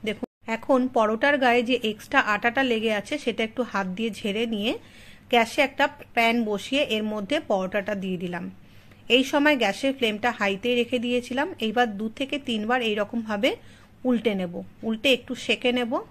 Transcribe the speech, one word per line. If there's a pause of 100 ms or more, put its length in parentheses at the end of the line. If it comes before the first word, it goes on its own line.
দেখুন (300)
এখন
পরোটার
গায়ে
যে (140)
extra (140)
আটাটা
লেগে
আছে
সেটা
একটু
হাত (100)
দিয়ে
ঝেড়ে
নিয়ে (580)
গ্যাসে
একটা (300)
প্যান
বসিয়ে (140)
এর
মধ্যে (120)
পরোটাটা
দিয়ে
দিলাম। (680)
এই
সময়
গ্যাসের
ফ্লেমটা
হাইতেই
রেখে
দিয়েছিলাম। (180)
এইবার (100)
দু (120)
থেকে (120)
তিনবার
এইরকমভাবে (540)
উল্টে
নেব, (280)
উল্টে
একটু (120)
সেঁকে
নেব। (180)